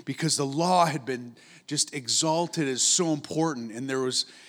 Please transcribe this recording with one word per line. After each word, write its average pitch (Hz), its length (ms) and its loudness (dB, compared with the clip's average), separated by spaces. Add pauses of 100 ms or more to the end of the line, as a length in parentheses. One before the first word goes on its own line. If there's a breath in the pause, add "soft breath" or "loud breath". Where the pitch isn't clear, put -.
because 156 320 -2
the 143 100 0
law 170 400 4
had 147 180 -4
been 123 300 -6 (320 loud breath)
just - 280 -2
exalted 156 760 0
as 127 120 -2
so 165 320 4
important. 143 600 -2
And 135 180 -8
there 131 100 0
was, 127 240 0 (240 loud breath)